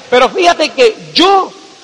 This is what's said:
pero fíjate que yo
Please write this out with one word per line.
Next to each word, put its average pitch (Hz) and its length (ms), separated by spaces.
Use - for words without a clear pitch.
pero 247 220
fíjate 339 400
que 240 260
yo 370 400